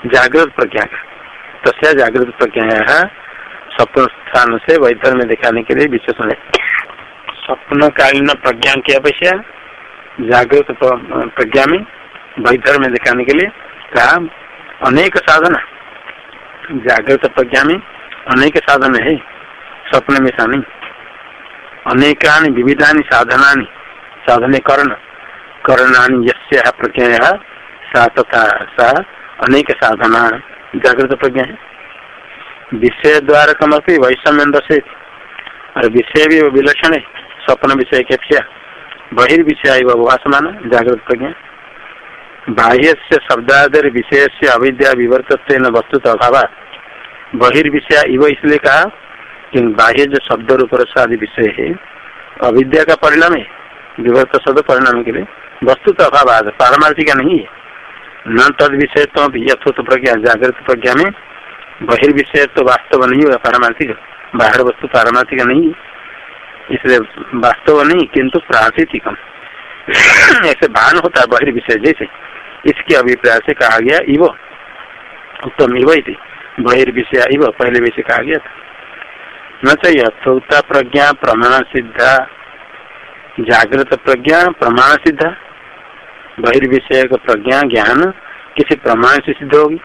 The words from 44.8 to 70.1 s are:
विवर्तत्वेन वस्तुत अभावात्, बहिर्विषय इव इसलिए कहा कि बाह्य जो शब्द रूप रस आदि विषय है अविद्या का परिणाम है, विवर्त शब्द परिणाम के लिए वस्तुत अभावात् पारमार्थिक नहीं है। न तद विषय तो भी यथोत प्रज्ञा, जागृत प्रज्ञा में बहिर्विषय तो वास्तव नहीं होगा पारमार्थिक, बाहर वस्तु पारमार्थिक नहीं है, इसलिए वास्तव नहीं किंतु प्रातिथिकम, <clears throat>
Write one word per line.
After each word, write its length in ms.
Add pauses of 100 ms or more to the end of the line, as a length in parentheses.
विवर्तत्वेन 760
वस्तुत 420
अभावात्, 440 (840)
बहिर्विषय 720
इव 200
इसलिए 300
कहा 260 (720)
कि 80
बाह्य 440
जो 120 (140)
शब्द 200
रूप 220
रस 260
आदि 160
विषय 440
है 140 (720)
अविद्या 400
का 120
परिणाम 380
है, 140 (520)
विवर्त 360
शब्द 240
परिणाम 440
के 80
लिए 120 (400)
वस्तुत 380
अभावात् 440
पारमार्थिक 680
नहीं 240
है। 220 (680)
न 100 (220)
तद 120
विषय 340
तो 240
भी 140
यथोत 320
प्रज्ञा, 380
जागृत 420
प्रज्ञा 380
में 180 (720)
बहिर्विषय 640
तो 180
वास्तव 420
नहीं 160
होगा 140
पारमार्थिक, 560 (440)
बाहर 260
वस्तु 260
पारमार्थिक 540
नहीं 220
है, 100 (960)
इसलिए 280 (360)
वास्तव 480
नहीं 240
किंतु 320
प्रातिथिकम, 760 (720)
<clears throat> 0 (560)